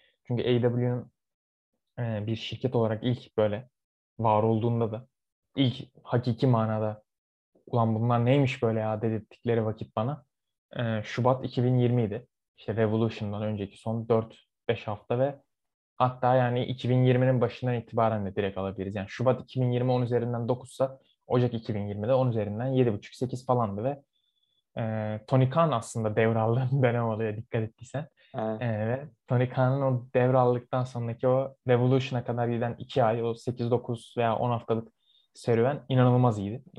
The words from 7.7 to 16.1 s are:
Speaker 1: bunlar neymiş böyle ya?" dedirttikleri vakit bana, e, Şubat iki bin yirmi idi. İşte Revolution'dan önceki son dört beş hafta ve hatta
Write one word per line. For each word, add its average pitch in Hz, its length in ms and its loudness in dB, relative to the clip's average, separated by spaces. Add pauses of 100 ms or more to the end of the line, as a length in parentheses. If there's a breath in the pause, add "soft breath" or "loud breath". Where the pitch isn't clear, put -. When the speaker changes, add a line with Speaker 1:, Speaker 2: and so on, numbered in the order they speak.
Speaker 1:
bunlar 117 300 2
neymiş 131 380 2
böyle 110 160 0
ya?" 110 220 -4
dedirttikleri 113 640 -2
vakit - 300 -8
bana, 127 300 -4 (500)
e, 113 280 -4
Şubat 127 420 0
iki 127 180 -2
bin 127 140 2
yirmi 123 260 2
idi. 101 240 -6 (300)
İşte 104 180 -8
Revolution'dan 110 680 0
önceki 104 340 -6
son 113 320 -6
dört 113 260 0 (320)
beş 117 200 -4
hafta 113 320 -4
ve 135 160 0 (600)
hatta 127 400 2